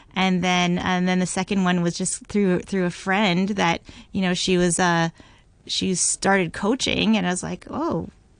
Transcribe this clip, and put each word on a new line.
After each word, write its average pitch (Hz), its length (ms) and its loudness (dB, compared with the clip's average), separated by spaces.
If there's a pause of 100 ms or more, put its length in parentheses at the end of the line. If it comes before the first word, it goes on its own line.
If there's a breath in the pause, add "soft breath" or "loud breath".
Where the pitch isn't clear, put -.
(180 loud breath)
And 185 260 2
then, 180 340 2
and 180 300 0
then 185 120 2
the 185 60 0
second 190 380 -2
one 180 180 2
was 170 160 -2
just - 300 -6
through, 190 320 2
through 190 260 -2
a 175 60 0
friend 190 580 0
that, 185 320 0 (300 loud breath)
you 196 100 -2
know, 180 120 0
she 180 240 0
was, 175 240 2
uh, 170 280 2 (560 loud breath)
she 185 300 -2
started 185 560 0
coaching, 220 640 0
and 190 100 0
I 180 60 0
was 185 100 -4
like, 170 280 -8
"Oh, 226 400 -4 (300)